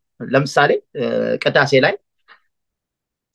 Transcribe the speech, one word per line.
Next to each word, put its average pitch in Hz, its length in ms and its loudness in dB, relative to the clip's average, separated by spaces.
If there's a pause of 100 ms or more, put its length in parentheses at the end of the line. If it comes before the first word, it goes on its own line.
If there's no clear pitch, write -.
(200)
ለምሳሌ፣ 143 500 0 (220)
እ፣ 131 120 -6 (340)
ቅዳሴ 143 420 0
ላይ፣ 165 140 2 (1400)